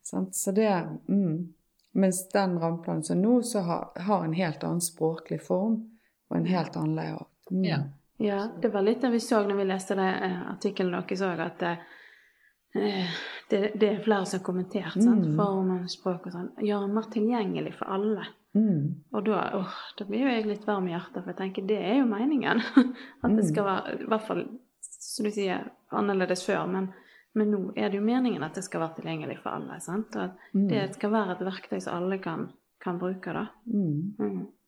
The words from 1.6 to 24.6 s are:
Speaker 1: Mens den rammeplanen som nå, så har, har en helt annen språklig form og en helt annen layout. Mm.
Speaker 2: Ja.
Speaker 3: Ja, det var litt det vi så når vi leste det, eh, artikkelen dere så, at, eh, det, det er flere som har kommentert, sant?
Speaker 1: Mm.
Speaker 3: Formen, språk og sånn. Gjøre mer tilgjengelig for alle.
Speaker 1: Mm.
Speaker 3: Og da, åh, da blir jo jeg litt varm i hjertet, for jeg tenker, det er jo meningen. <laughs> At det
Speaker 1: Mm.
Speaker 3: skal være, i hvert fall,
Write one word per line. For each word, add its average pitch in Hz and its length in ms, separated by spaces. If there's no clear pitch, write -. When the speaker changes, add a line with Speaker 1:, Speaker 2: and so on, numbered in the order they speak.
Speaker 1:
Mens 185 380
den 190 260
rammeplanen 165 460
som 175 160
nå, 233 240
så 220 180
har, 170 340
har 180 280
en 160 80
helt 165 320
annen 165 160
språklig 160 640
form 214 480
og 175 80
en 165 80
helt 175 300
annen 156 200
layout. 160 300
Mm. 185 160
Speaker 2:
Ja. 143 160
Speaker 3:
Ja, 202 300
det 220 120
var 202 100
litt 233 200
det 254 80
vi 233 80
så 220 280
når 196 100
vi 196 80
leste 190 320
det, 190 260
eh, 180 280
artikkelen 190 420
dere 185 260
så, 180 200
at, 175 240
eh, - 1400
det, 208 280
det 208 120
er 202 120
flere 202 240
som 185 140
har - 40
kommentert, 180 480
sant? 208 340
Speaker 1:
Mm. 151 100
Speaker 3:
Formen, 185 520
språk - 400
og 180 40
sånn. 175 240
Gjøre 208 320
mer 214 140
tilgjengelig 208 720
for - 140
alle. 196 380
Speaker 1:
Mm. 180 380
Speaker 3:
Og 208 120
da, 202 300
åh, 190 200
da 208 60
blir 208 160
jo 277 80
jeg 226 180
litt 208 200
varm 196 220
i 170 40
hjertet, 180 320
for 180 80
jeg - 40
tenker, 190 300
det 208 120
er 202 200
jo 262 80
meningen. 220 520
<laughs> - 640
At 220 140
det 208 80
Speaker 1:
Mm. 170 40
Speaker 3:
skal 202 160
være, - 360
i - 60
hvert 220 200
fall, 180 220